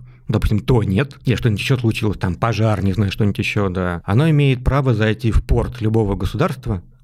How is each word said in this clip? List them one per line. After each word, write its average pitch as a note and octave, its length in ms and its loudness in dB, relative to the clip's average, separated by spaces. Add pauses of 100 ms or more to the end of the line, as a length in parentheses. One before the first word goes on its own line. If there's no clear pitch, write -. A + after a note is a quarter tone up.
(260)
допустим, G#2+ 340 0
то B2 220 2
нет, F#2+ 440 0
или A#2+ 80 2
что-нибудь G2+ 260 0
ещё - 160 0
случилось, A2 400 -2
там F2+ 180 -4
пожар, A2 480 0
не F#2+ 120 0
знаю, G2 180 0
что-нибудь G2+ 260 -2
ещё, G2+ 300 0
да, F2+ 360 -4
оно C3+ 260 2
имеет C#3 340 2
право C3 300 2
зайти G#2+ 380 0
в - 100 4
порт A2 400 -2
любого A2 320 2
государства, G#2+ 680 -4 (200)